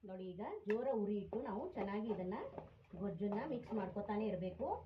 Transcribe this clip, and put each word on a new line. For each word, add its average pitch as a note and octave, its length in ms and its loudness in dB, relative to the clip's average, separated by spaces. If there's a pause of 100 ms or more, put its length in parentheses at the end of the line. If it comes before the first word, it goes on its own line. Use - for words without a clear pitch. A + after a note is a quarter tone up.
ನೋಡಿ, F#3 240 -6
ಈಗ F#3 80 -6 (280)
ಜೋರ A#3+ 180 6 (160)
ಉರಿ G#3 200 4
ಇಟ್ಟು E3+ 140 -2 (120)
ನಾವು G#3+ 140 0 (140)
ಚೆನ್ನಾಗಿ G#3 380 0
ಇದನ್ನ F#3 220 -2 (640)
ಗೊಜ್ಜನ್ನ G3+ 400 2 (100)
ಮಿಕ್ಸ್ A#3+ 280 -2
ಮಾಡ್ಕೊತಾನೆ G#3 500 0
ಇರಬೇಕು F#3 380 0 (180)